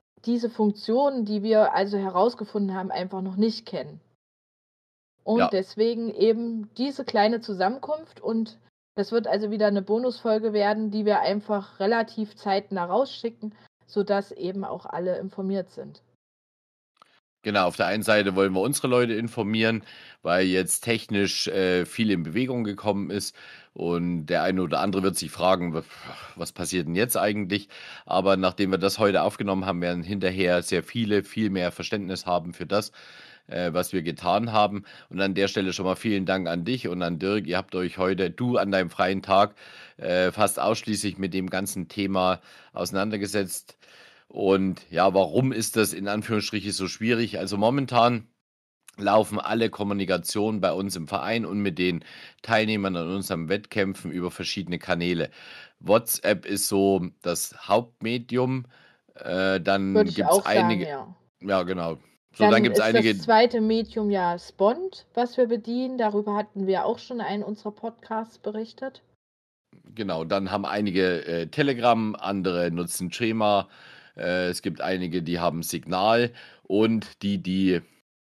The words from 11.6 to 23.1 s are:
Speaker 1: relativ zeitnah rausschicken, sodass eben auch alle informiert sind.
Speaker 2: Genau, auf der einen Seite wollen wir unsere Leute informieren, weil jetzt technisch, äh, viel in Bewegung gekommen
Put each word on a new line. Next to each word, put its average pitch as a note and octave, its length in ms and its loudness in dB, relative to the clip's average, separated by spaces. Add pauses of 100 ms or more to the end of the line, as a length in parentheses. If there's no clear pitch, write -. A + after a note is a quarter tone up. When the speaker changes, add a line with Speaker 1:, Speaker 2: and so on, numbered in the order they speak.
Speaker 1:
relativ A3 560 -2
zeitnah G3 520 -2
rausschicken, A3+ 680 -4 (320)
sodass G3+ 460 -2
eben F#3+ 320 -6
auch - 200 -8
alle F3+ 340 -4
informiert F#3+ 520 -6
sind. C#3+ 320 -16 (1400)
Speaker 2:
Genau, G#2 220 2
auf F2 100 -2
der F#2+ 100 0
einen G#2 160 0
Seite G#2 320 4
wollen G2 180 4
wir F#2 80 2
unsere C3+ 280 0
Leute B2 260 2
informieren, A2 680 0 (380)
weil F#2 240 2
jetzt F#2 360 0
technisch, G#2 640 -2
äh, F#2 360 2
viel A2 260 0
in F2 140 0
Bewegung A#2+ 400 -2
gekommen G2+ 460 -4